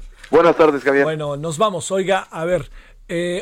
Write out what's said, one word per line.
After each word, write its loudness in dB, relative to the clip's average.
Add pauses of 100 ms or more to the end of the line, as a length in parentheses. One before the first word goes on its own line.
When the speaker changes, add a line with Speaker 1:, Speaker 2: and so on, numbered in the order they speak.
(320)
Speaker 1:
Buenas 6
tardes, 4
Javier. 2
Speaker 2:
Bueno, -4
nos -8
vamos. -2
Oiga, 0 (120)
a -6
ver, -2 (380)
eh, -6